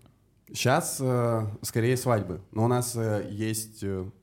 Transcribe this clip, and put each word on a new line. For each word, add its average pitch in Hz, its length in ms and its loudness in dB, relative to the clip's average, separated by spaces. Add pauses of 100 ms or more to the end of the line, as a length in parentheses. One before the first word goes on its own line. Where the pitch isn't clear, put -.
(520)
Щас, 143 480 2
э, 120 480 2 (140)
скорее 120 340 2
свадьбы. 101 460 0 (100)
Но 110 140 0
у - 20 4
нас, 120 280 0
э, 110 340 0
есть, 110 540 -4
э, 95 260 -4 (140)